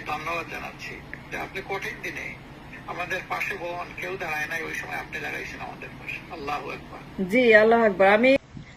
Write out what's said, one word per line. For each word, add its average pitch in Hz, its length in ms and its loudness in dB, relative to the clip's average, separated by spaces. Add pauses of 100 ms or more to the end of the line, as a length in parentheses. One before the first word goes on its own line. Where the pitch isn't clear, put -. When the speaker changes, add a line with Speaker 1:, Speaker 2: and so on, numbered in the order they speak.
Speaker 1:
ধন্যবাদ 170 440 -6
জানাচ্ছি - 440 -12 (360)
যে 151 60 -8
আপনি 185 320 -8
কঠিন - 240 -6 (100)
দিনে 175 320 -10 (520)
আমাদের 175 320 -6 (100)
পাশে - 260 -4
বোন 175 460 -8
কেউ 180 180 -6
দাঁড়ায় 156 280 -4
নাই, 156 160 -6
ওই 156 100 -8
সময় - 220 -6
আপনি - 240 -10
দাঁড়াইছেন - 400 -8
আমাদের - 300 -12 (100)
পাশে। - 340 -10
আল্লাহু - 360 -6
আকবার। - 600 -8
Speaker 2:
জি, 233 260 8
আল্লাহু 226 280 8
আকবার। 190 240 6
আমি, 240 300 8 (400)